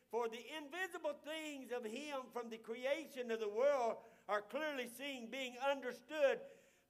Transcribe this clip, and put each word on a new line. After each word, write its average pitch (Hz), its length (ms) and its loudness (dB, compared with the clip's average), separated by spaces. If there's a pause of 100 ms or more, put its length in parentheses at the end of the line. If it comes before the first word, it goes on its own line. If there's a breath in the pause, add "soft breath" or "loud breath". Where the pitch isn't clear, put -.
"For 233 180 2
the 226 160 -6 (140)
invisible 320 560 -4 (100)
things 294 480 -6
of 240 140 -2
him 285 480 -4
from 240 160 -4
the 220 80 -6
creation 247 720 -2
of 226 80 0
the 220 80 0
world 240 500 6 (300 loud breath)
are 208 140 4
clearly 277 460 -2
seen, 247 420 -6
being 254 300 -4
understood 269 840 4 (480 loud breath)